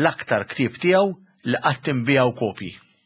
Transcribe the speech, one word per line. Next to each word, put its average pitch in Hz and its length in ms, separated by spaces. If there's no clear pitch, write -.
l-aktar 127 500
ktieb 117 300
tiegħu 185 300
li 123 120
qatt 151 300
inbiegħu 127 420
kopji. 101 380